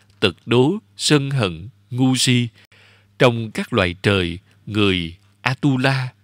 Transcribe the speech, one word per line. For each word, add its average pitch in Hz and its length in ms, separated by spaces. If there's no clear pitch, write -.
tật 95 160
đố, 127 320
sân 139 340
hận, 98 380
ngu 127 260
si. 120 320
Trong 117 320
các 196 220
loài 92 300
trời, 90 360
người, 92 500
Atula, 131 680